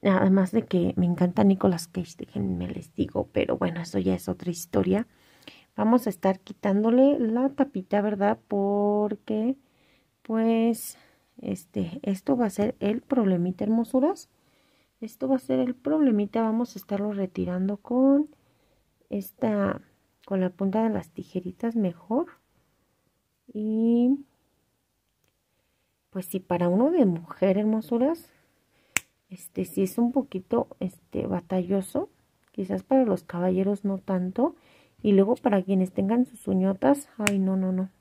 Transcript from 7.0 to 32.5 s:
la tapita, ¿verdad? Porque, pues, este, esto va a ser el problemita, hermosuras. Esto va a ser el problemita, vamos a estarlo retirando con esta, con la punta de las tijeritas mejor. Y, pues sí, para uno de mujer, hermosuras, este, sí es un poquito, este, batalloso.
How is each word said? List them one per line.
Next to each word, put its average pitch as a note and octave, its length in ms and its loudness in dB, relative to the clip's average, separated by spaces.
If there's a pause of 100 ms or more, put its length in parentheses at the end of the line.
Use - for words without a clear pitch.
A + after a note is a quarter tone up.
la A#3+ 320 0
tapita, G#3 500 -2
¿verdad? G#3 380 0 (100)
Porque, G#3 1080 0 (680)
pues, A3+ 760 0 (420)
este, F#3+ 600 -6
esto G3+ 340 -2
va A#3+ 100 0
a G3+ 40 -2
ser G#3 300 -2
el G#3 200 -2
problemita, F#3 640 0
hermosuras. A#3 640 0 (720)
Esto A3+ 280 -8
va C4+ 80 2
a B3+ 40 -2
ser C4 200 -2
el B3 140 -2
problemita, A#3 680 2
vamos A3+ 320 -2
a G3+ 40 -12
estarlo G3+ 340 -4
retirando F#3+ 680 -4
con C#4 500 2 (840)
esta, G3+ 680 -2 (460)
con F#3+ 140 -2
la F#3 100 0
punta G3 320 -2
de A3+ 80 0
las G3+ 200 -6
tijeritas F#3 680 -8
mejor. A3 500 -2 (1300)
Y, A#3 720 2 (1900)
pues F#3 160 -10
sí, F#3+ 140 -6
para F3 280 -2
uno A3 220 2
de E4 160 4
mujer, F#3 520 0
hermosuras, A3+ 680 -2 (1000)
este, - 340 -10
sí - 180 -4
es F#3 160 -4
un A#3+ 140 0
poquito, A#3+ 560 -4 (120)
este, - 460 -8
batalloso. F#3 840 -4 (440)